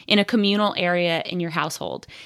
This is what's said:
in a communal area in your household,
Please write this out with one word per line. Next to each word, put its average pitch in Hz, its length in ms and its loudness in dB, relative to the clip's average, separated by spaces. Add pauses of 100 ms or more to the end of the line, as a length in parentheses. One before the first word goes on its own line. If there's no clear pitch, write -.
in 208 100 6
a 202 60 6
communal 202 520 2
area 175 500 0
in 180 120 -6
your 170 120 -2
household, 156 560 -6 (180)